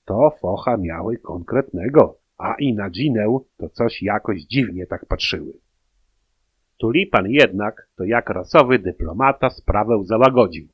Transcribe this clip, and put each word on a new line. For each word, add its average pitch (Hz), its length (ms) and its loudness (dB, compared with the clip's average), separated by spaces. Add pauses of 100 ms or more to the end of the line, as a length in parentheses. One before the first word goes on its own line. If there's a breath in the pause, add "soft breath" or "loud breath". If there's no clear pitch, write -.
to 131 260 4 (100)
focha 101 360 -2
miały 92 400 -6
konkretnego, 107 1000 0 (200)
a 92 220 -6
i 135 140 0
na 101 160 -4
Dzinę 113 500 0 (180)
to 87 120 -10
coś - 320 -4
jakoś 101 400 -2
dziwnie 92 440 -4
tak - 200 -10
patrzyły. - 480 -6 (1200)
Tulipan 117 520 0
jednak 110 680 2
to 95 80 -8
jak 117 260 0
rasowy 123 500 4
dyplomata 110 680 -2
sprawę 107 540 0
załagodził 110 720 2